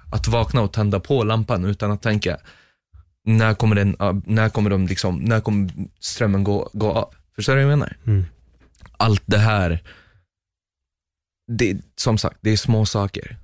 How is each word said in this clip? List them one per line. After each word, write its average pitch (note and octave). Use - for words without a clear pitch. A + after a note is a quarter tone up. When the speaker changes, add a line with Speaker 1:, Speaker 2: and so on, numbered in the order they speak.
Speaker 1:
Att -
vakna A#2
och G2+
tända G2+
på B2+
lampan G#2+
utan G2+
att G#2
tänka, G#2
"När A2
kommer G#2+
den, G2
ah, G2
när A2
kommer G#2
de, F#2+
liksom, F#2+
när A2
kommer G2+
strömmen G2
gå, G2+
gå G#2
av?" G#2+
Förstår C3
du C#3
vad C#3
jag D3
menar? -
Speaker 2:
Mm. G2+
Speaker 1:
Allt G#2
det G#2
här, G2
det, G#2
som A2
sagt, -
det G#2+
är G#2+
små G#2+
saker -